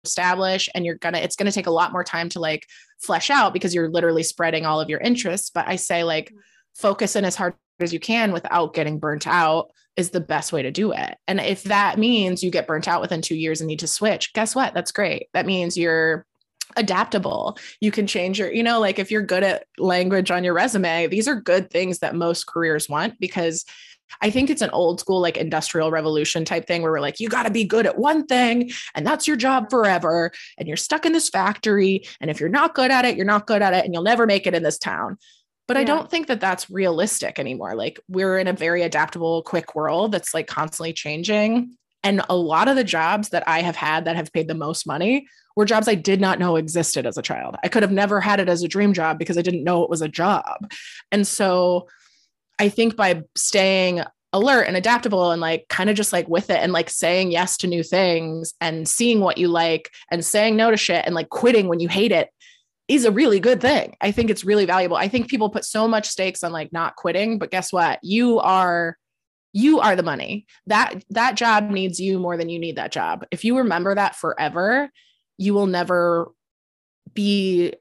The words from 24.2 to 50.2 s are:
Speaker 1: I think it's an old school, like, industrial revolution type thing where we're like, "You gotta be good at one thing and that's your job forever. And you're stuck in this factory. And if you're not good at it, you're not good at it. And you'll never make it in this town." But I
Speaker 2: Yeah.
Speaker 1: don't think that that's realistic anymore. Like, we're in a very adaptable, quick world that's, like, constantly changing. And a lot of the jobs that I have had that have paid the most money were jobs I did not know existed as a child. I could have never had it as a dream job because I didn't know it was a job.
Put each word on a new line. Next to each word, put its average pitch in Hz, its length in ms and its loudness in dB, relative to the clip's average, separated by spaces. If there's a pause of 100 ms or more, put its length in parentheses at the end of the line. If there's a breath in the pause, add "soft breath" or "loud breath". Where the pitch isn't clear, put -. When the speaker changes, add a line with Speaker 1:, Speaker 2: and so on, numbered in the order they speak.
Speaker 1:
I 208 80 2
think 262 200 0
it's 285 120 -2
an 202 100 0
old 175 280 0
school, 185 220 0
like, 170 160 0
industrial 160 540 -2
revolution 156 520 0
type 165 240 -4
thing 170 140 -2
where 160 100 0
we're 156 80 0
like, 143 220 -4
"You 226 80 -6
gotta 214 200 -2
be 220 140 0
good 214 220 2
at - 120 0
one 302 280 2
thing 247 460 2 (240 loud breath)
and 147 120 -2
that's - 200 0
your 294 100 2
job 254 320 0
forever. 175 640 2 (260 loud breath)
And 160 100 -8
you're 156 80 -6
stuck 311 300 -4
in 320 80 4
this 330 160 0
factory. 196 760 2 (140 loud breath)
And 147 100 -4
if 151 120 -6
you're 165 80 0
not 302 260 2
good 262 160 2
at 247 140 4
it, 233 100 0
you're 190 100 -2
not 208 220 2
good 208 140 2
at 190 120 4
it. 180 120 2
And 180 80 -4
you'll 170 100 -2
never 233 220 4
make 196 200 2
it 175 80 2
in 165 100 0
this 151 140 0
town." 104 400 -6 (500 soft breath)
But 311 100 0
I - 20 2
Speaker 2:
Yeah. 254 80 2
Speaker 1:
don't 302 240 0
think 330 160 -2
that 233 120 -2
that's 185 300 -2
realistic 185 720 -2
anymore. 127 340 -8
Like, 113 340 -6
we're 185 300 0
in 190 100 0
a 185 60 0
very 170 300 0
adaptable, 165 580 -2
quick 165 320 -4
world 160 380 0
that's, 185 200 -4
like, 160 140 -4
constantly 160 480 -8
changing. 214 840 -2 (280)
And 196 260 2
a 180 60 2
lot 170 320 2
of 269 80 4
the 262 80 2
jobs 180 460 0
that - 180 -2
I 165 160 2
have 170 120 -2
had 156 300 -2
that 165 100 -2
have 165 160 -6
paid 160 160 -2
the 160 60 -6
most 160 320 -6
money 202 400 0 (300 soft breath)
were 208 100 4
jobs 220 220 2
I 220 80 4
did 190 260 2
not 190 160 2
know 180 180 2
existed 160 520 0
as - 100 -6
a 127 60 -8
child. - 400 -6
I 180 60 -2
could 220 120 2
have 196 100 2
never 196 300 2
had 202 180 2
it 185 80 0
as 175 140 2
a 175 60 -2
dream 202 260 2
job 160 240 0
because 170 220 -2
I - 20 0
didn't 170 220 -2
know 175 200 2
it - 60 -2
was 160 140 -2
a 156 40 -4
job. 185 640 -2 (400 loud breath)